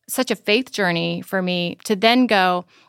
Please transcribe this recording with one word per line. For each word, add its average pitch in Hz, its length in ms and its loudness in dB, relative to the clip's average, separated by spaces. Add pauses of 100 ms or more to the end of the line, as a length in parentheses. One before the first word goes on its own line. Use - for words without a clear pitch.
such 254 220 -2
a 208 60 -2
faith 226 340 0
journey 170 520 -2
for 190 200 -4
me 175 420 -4
to 214 120 -2
then 233 300 4
go, 185 380 2 (240)